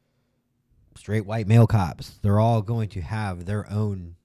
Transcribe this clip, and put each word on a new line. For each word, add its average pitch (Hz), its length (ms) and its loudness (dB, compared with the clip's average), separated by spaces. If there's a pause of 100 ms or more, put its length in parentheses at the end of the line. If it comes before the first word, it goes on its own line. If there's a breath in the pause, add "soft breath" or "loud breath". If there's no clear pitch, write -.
(960)
straight 104 300 -4
white 110 200 -6
male 110 200 8
cops. - 560 -2
They're 104 180 4
all 113 220 2
going 113 280 -6
to 90 120 -10
have 92 420 -8
their 101 260 -6
own 98 540 -6